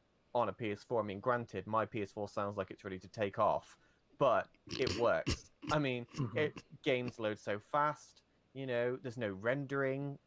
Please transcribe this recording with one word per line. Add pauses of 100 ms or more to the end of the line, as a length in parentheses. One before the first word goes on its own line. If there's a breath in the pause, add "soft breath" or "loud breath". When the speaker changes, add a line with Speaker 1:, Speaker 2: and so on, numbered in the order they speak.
(340)
Speaker 1:
on
a
P
S
four.
I
mean,
granted,
my
P
S
four
sounds
like
it's
ready
to
take
off, (400)
but (320)
it
works. (200)
I
mean, (100)
Speaker 2:
Mm-hmm.
Speaker 1:
it, (200)
games
load
so
fast, (320)
you
know,
there's
no
rendering